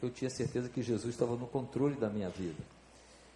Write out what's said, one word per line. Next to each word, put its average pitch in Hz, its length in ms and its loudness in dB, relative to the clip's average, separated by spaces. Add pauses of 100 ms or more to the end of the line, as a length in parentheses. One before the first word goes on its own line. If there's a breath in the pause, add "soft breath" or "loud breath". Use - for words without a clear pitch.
eu 123 80 0
tinha 131 200 -2
certeza 123 380 0
que 120 140 -2
Jesus 113 320 2
estava 120 240 2
no 123 100 -4
controle 135 480 2
da 110 140 0
minha 101 200 -2
vida. 87 320 -4 (720 soft breath)